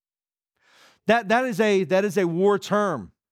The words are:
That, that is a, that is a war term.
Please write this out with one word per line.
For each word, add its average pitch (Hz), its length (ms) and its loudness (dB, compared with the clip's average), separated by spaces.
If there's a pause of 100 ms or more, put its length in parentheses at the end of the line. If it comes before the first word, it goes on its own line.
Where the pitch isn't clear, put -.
(1080)
That, 220 220 2
that 240 160 2
is 214 160 -4
a, 202 240 2
that 190 220 0
is 180 100 -4
a 190 100 0
war 185 320 0
term. 190 540 -4 (200)